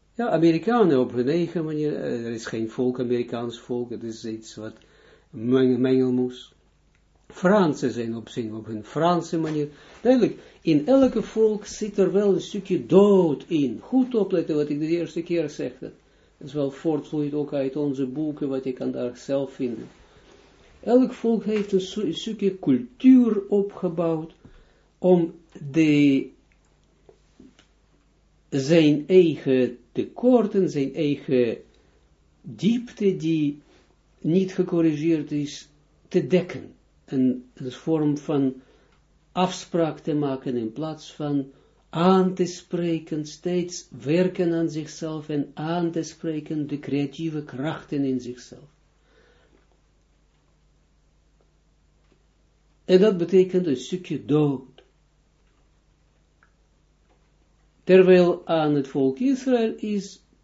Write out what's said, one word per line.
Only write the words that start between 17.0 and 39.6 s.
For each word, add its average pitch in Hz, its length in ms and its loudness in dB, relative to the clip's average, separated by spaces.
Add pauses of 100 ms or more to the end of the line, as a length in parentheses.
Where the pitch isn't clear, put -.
ook 147 200 -6
uit 135 220 -4
onze 139 320 -4
boeken, 147 420 -6
wat 131 140 -4
je 127 100 -4
kan 127 180 -6
daar 123 260 -8
zelf 139 360 -4
vinden. 120 340 -8 (960)
Elk 247 300 4
volk 226 300 0
heeft 208 280 -2
een 190 100 2
su-, 208 240 -6
een 165 80 -4
stukje 196 460 -4
cultuur 247 880 4
opgebouwd 170 840 -2 (640)
om 180 360 4 (380)
de, 147 580 4 (2250)
zijn 151 580 4
eigen 143 720 4 (140)
tekorten, 202 800 0
zijn 139 260 -4
eigen 139 600 0 (840)
diepte 196 720 -2
die 151 460 -2 (580)
niet 185 340 0
gecorrigeerd 165 800 0
is, 147 380 -8 (380)
te 165 200 -2
dekken. - 460 -2 (320)
Een, 127 480 0
een 127 180 -10
vorm 151 460 -2
van 139 360 -2 (800)
afspraak 170 680 -2